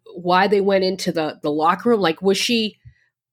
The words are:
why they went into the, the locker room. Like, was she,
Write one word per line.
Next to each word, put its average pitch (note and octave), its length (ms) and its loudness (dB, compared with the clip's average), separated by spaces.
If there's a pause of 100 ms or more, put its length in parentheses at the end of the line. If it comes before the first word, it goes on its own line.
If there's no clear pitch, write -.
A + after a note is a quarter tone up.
(140)
why F3+ 320 2
they G3+ 140 2
went F#3+ 240 0
into F#3+ 280 -4
the, D#3 300 -4
the D3+ 80 -2
locker E3+ 400 0
room. A3 100 2
Like, E3 220 0
was F#3+ 160 2
she, A3 400 -2 (540)